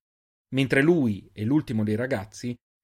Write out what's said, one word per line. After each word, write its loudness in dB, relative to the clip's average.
mentre 2
lui 2
e -8
l'ultimo 0
dei 0
ragazzi -6